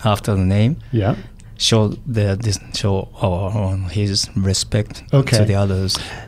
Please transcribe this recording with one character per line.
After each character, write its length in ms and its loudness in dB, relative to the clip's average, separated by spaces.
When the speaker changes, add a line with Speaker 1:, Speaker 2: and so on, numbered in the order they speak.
Speaker 1:
after 320 2
the 80 2
name, 320 4
Speaker 2:
Yeah. 220 2
Speaker 1:
show 320 4
the, 300 2
this, 220 -2
show 360 -2
our, 680 0
his 460 0
respect 760 -2
Speaker 2:
Okay. 280 4
Speaker 1:
to 60 4
the 100 2
others. 420 0